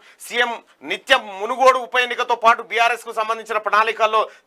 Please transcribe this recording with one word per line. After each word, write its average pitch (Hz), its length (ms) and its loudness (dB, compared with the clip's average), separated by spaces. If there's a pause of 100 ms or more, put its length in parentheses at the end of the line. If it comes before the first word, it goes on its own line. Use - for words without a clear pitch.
(220)
సీఎం 233 420 -4 (200)
నిత్యం 202 560 -2
మునుగోడు 247 400 4
ఉప 240 160 -8
ఎన్నికతో 240 400 0
పాటు 226 280 4
బీఆర్ఎస్ 233 400 0
కు 233 100 -12
సంబంధించిన 220 440 -4
ప్రణాళికల్లో 214 720 0 (180)